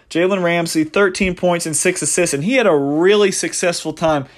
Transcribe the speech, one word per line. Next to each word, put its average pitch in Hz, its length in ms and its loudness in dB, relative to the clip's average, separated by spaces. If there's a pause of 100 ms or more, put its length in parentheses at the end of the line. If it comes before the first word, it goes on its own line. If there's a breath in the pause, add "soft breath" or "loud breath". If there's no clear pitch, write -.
Jalen 185 340 0
Ramsey, 170 400 0
thirteen 185 500 0
points 175 320 -2
and 156 120 -4
six 180 240 0
assists. 170 320 0
And 139 100 -2
he 240 120 0
had 233 120 2
a 160 80 4
really 175 560 2
successful 170 640 -4
time 156 320 0 (120 loud breath)